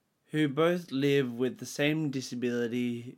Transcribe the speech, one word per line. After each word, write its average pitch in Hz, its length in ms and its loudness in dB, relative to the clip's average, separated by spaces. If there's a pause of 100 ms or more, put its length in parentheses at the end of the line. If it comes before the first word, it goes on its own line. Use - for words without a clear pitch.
(280)
who 151 200 2
both 170 440 0
live 135 420 2
with 117 240 -2
the 127 80 -12
same 151 460 0
disability 120 1080 -2